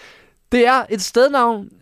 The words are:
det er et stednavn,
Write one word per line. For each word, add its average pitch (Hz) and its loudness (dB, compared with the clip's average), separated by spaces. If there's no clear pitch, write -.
det 240 2
er 254 0
et 208 -6
stednavn, 233 0